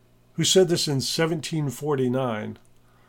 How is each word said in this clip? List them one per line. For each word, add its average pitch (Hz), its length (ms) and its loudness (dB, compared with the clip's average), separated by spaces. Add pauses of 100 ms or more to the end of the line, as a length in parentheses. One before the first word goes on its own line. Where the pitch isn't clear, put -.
(340)
who 165 100 -2
said 190 240 6
this - 180 0
in 139 140 0
seventeen 160 720 -2
forty-nine, 127 880 -2 (500)